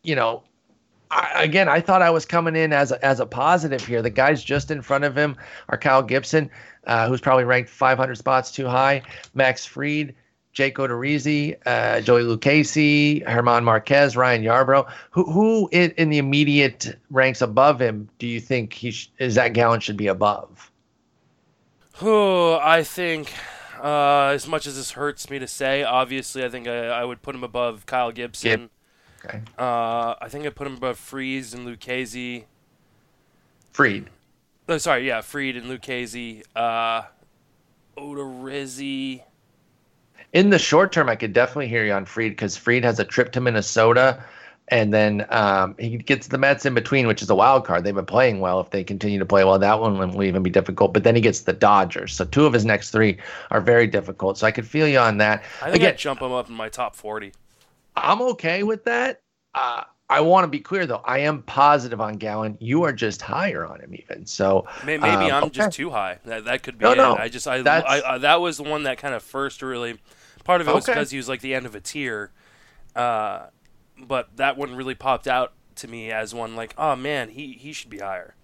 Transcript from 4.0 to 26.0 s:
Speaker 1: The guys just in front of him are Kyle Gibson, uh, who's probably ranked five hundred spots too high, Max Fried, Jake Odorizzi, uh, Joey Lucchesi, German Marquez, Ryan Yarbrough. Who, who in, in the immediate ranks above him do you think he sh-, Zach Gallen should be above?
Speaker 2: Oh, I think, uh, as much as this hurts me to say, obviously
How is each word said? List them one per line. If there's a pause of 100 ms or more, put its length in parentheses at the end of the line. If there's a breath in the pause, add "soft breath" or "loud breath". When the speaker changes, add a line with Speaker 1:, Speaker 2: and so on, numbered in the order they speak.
Speaker 1:
The
guys
just
in
front
of
him (320 loud breath)
are
Kyle
Gibson, (380 loud breath)
uh,
who's
probably
ranked
five
hundred
spots
too
high, (340 loud breath)
Max
Fried, (380)
Jake
Odorizzi,
uh,
Joey
Lucchesi,
German
Marquez,
Ryan
Yarbrough. (260 loud breath)
Who,
who
in,
in
the
immediate (160)
ranks
above
him
do
you
think
he
sh-, (220)
Zach
Gallen
should
be
above? (1300)
Speaker 2:
Oh,
I
think, (500 loud breath)
uh,
as
much
as
this
hurts
me
to
say,
obviously